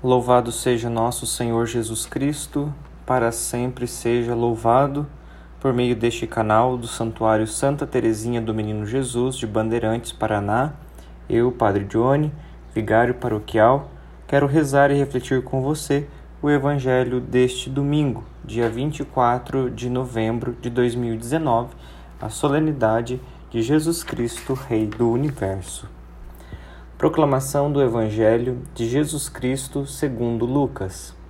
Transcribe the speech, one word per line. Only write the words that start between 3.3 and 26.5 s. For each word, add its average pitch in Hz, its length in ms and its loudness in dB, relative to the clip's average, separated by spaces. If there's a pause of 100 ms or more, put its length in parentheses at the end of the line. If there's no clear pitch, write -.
sempre 123 520 -4
seja 120 480 -2
louvado. 120 720 2 (540)
Por 135 140 0
meio 123 200 2
deste 117 320 -2
canal 113 520 2
do 117 100 -8
Santuário 110 580 0
Santa 139 400 -2
Teresinha 113 540 0
do 110 140 -4
Menino 107 320 -4
Jesus 123 500 -2
de - 100 -6
Bandeirantes, 113 680 0
Paraná, 107 580 0 (580)
eu, 117 220 4
Padre 101 320 2
Johnny, 135 480 2 (420)
vigário 113 420 4
paroquial, 113 760 2 (360)
quero 143 220 4
rezar 143 420 4
e 143 80 4
refletir 131 460 0
com 131 180 -2
você 143 460 0 (340)
o 147 80 2
Evangelho 131 720 2
deste 127 500 2
domingo, 143 540 0 (180)
dia 117 280 -2
vinte 139 320 -4
e 139 40 -4
quatro 127 640 0
de 120 200 -6
novembro 120 720 -2
de 123 80 -4
dois 120 260 2
mil 120 180 -2
e 110 40 -4
dezenove, 120 580 0 (460)
a 107 80 -6
solenidade 127 920 0 (280)
de 113 120 -2
Jesus 156 400 2
Cristo, 120 520 -4
Rei 113 340 0
do 113 240 2
Universo. 113 800 -4 (1080)